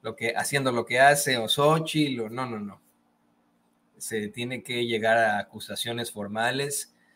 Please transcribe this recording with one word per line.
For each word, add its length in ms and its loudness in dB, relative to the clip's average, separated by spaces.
lo 120 -8
que, 220 -2
haciendo 340 0
lo 160 -2
que 140 0
hace, 380 6
o 100 -2
Xóchitl, 720 2
o 100 -4
no, 160 -6
no, 140 -6
no. 200 -10
Se 300 -4
tiene 340 -8
que 240 -2
llegar 300 2
a 220 4
acusaciones 720 -6
formales 800 -4